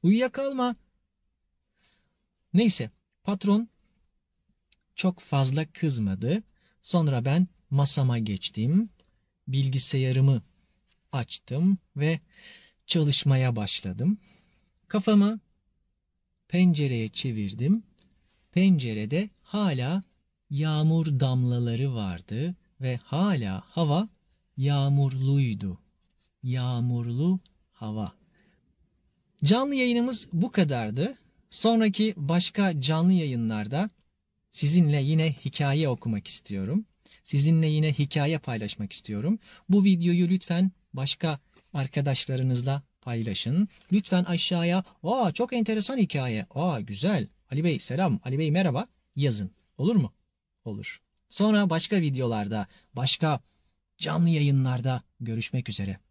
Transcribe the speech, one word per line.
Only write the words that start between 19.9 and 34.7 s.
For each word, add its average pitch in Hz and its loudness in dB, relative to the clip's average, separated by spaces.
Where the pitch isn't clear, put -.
yağmur 156 2
damlaları 123 0
vardı 110 -6
ve 127 -4
hala 135 -2
hava 170 0
yağmurluydu. 135 0
Yağmurlu 123 -2
hava. 107 -8
Canlı 254 2
yayınımız 240 0
bu 180 -2
kadardı. 139 -2
Sonraki 220 0
başka 170 0
canlı 160 2
yayınlarda 123 -2
sizinle 147 2